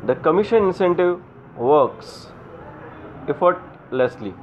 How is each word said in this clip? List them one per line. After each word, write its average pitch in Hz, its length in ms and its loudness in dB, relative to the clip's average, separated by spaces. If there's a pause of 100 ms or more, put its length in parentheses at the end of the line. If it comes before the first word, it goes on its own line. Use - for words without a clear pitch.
The 127 80 2 (120)
commission 202 420 4
incentive 180 480 2 (480)
works 139 480 2 (1200)
effortlessly। 127 1000 -2 (120)